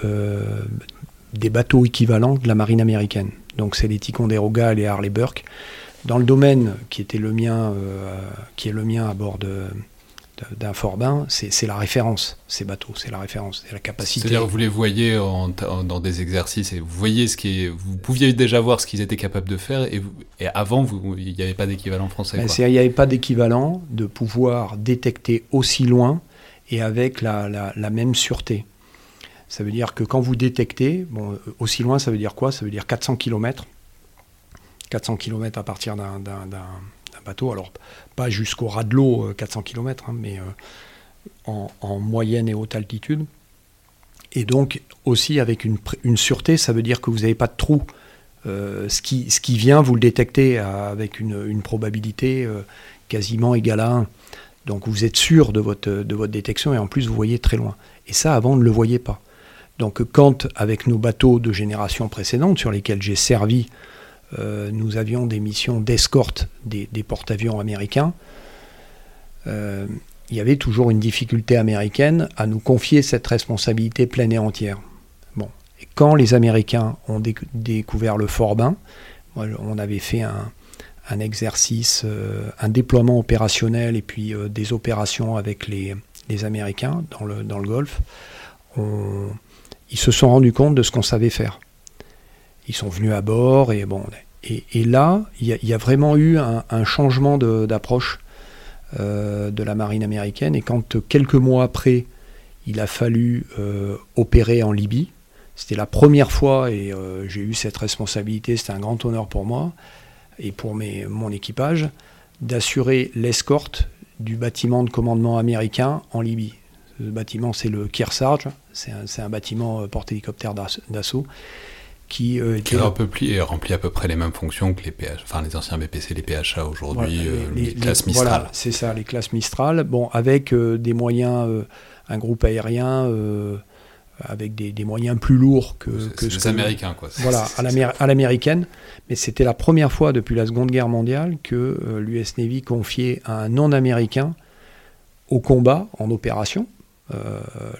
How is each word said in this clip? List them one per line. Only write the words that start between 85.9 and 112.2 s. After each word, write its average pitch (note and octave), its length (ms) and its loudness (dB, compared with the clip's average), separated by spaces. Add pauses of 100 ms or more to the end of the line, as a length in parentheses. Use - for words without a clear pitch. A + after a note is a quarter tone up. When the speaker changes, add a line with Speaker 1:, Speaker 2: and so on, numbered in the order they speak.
Speaker 1:
les G#2+ 180 -4
Américains G#2+ 640 -4
dans - 160 -10
le, G#2 180 -6
dans G#2 140 -6
le G2+ 100 -4
Golfe, C3 340 -2 (760)
on, G2+ 520 -4 (600)
ils B2 80 -8
se - 140 4
sont B2+ 180 8
rendus B2 240 8
compte D3 220 4
de B2+ 80 6
ce - 80 -2
qu'on A2+ 100 0
savait A2+ 300 2
faire. G#2+ 280 -4 (1080)
Ils A2+ 80 -6
sont G#2 140 -6
venus G#2 240 0
à G2+ 80 -2
bord A#2+ 520 4
et G2+ 120 -2
bon, G2 180 -6 (400)
et, A2 200 -6 (100)
et A2+ 100 4
là, D3+ 420 4 (160)
il A#2 60 0
y A#2 60 2
a, A2+ 100 -2
il A2 40 -2
y A2+ 60 2
a A2+ 40 2
vraiment C#3 380 4
eu D#3+ 220 6
un, A#2 320 0
un A2+ 140 0
changement C#3 560 4
de, A2 260 2
d'approche, A2 540 -2 (800)
euh, G#2 500 -4
de G#2+ 140 -4
la G#2 100 -2
marine G#2+ 300 -2
américaine. G#2+ 500 -2
Et C#3+ 80 0
quand, A#2 340 -2
euh, A2 60 0
quelques - 320 2
mois B2+ 300 6
après, B2 420 2 (640)
il G#2+ 120 -4
a G#2+ 60 -2
fallu, A#2+ 640 0 (100)
euh, G2+ 400 -4 (180)
opérer A#2 460 6
en G#2+ 100 2
Libye, G#2 380 0 (460)
c'était - 200 -8
la G#2 120 -4
première C#3+ 440 4
fois, C3 380 2
et, G2+ 240 -4
euh, F#2+ 340 -8
j'ai G2 140 -8
eu A2 140 -4
cette - 220 -6
responsabilité, G#2+ 800 -4
c'était A2 180 -6
un G2 60 -8
grand A2+ 240 -4
honneur A2+ 240 -4
pour G2 180 -4
moi C#3+ 280 -4 (640)
et G2+ 140 -8
pour G#2+ 240 -8
mes, G2+ 300 -8
mon G#2+ 260 -6
équipage, C#3+ 580 -2 (500)